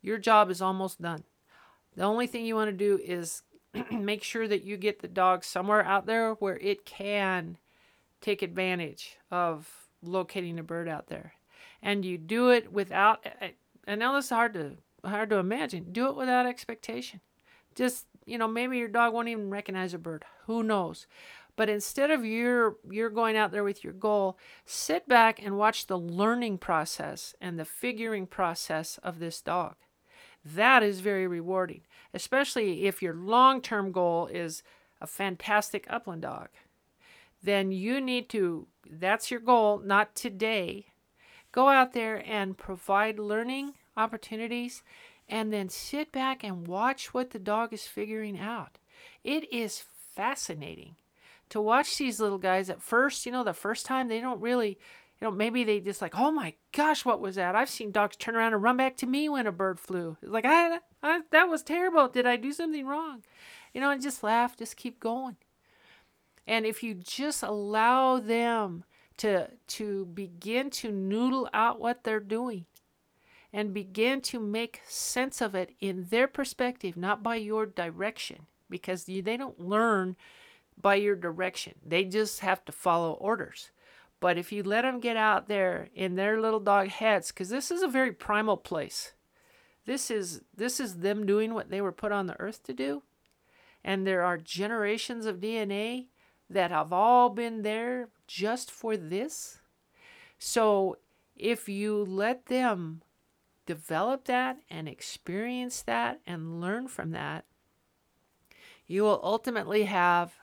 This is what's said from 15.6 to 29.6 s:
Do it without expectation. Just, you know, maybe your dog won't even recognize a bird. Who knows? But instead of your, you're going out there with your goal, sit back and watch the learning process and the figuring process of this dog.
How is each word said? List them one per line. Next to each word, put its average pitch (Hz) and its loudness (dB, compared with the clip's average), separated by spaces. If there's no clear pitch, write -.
Do 247 0
it 277 -2
without 247 2
expectation. 240 -8
Just, 247 -2
you 233 -8
know, 226 0
maybe 247 -2
your 233 -2
dog 233 4
won't 233 -2
even 214 -4
recognize 190 -6
a 175 -6
bird. 165 -10
Who 226 0
knows? 196 -2
But 208 2
instead 269 0
of 254 2
your, 226 2
you're 220 -2
going 220 2
out 208 2
there 208 -2
with 202 -4
your 185 -10
goal, 196 2
sit - -2
back 226 8
and 202 -4
watch 214 2
the 190 -2
learning 202 0
process 160 -4
and 180 -8
the 156 -6
figuring 220 -4
process 202 -2
of 170 -8
this 165 -8
dog. 170 -2